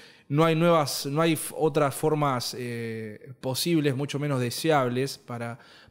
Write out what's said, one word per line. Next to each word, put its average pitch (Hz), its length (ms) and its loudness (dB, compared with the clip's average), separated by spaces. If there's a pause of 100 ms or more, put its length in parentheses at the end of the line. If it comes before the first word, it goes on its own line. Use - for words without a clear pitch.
(300)
no 151 160 4
hay 165 100 2
nuevas, 160 480 2
no 143 160 -2
hay 165 140 4
f-, - 240 -6
otras 151 360 2
formas, 147 640 0
eh, 117 800 -8
posibles, 143 560 2
mucho 143 240 -4
menos 139 220 -2
deseables 127 800 0
para, 117 400 -10 (320)